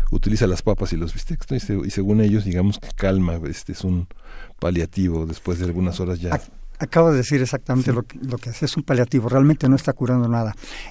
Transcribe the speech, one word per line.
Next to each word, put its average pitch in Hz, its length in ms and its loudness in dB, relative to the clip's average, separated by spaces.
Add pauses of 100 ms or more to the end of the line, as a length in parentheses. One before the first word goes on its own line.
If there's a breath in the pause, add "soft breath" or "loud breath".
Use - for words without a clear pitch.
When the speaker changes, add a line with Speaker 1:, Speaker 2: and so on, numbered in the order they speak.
(120 loud breath)
Speaker 1:
utiliza 107 340 2
las 90 160 0
papas 98 300 0
y 85 40 -2
los 80 180 -4
bistecs, - 360 -6
¿no? 135 60 -2
Y 117 40 -2
se-, 98 260 -2
y 98 40 -4
según 101 300 2
ellos, 104 240 4
digamos 95 340 2
que - 160 -14
calma, 92 540 2
este, - 240 -10
es - 100 -12
un 90 240 0 (540 loud breath)
paliativo 85 680 0
después 85 320 -4
de 90 60 -2
algunas 87 340 0
horas 90 220 -2
ya. 87 140 -4
Speaker 2:
Ac-, - 160 -4 (280)
acabo 165 320 4
de 147 60 4
decir 127 260 2
exactamente 131 480 0
Speaker 1:
Sí. 117 60 2
Speaker 2:
lo 120 80 -2
que, - 140 -18
lo 120 200 -6
que 123 120 -10
es, - 120 -8
es 147 140 -2
un 151 80 -4
paliativo, 123 440 2
realmente 139 400 4
no 135 60 8
está 135 200 0
curando 123 340 0
nada. 117 260 0 (360 loud breath)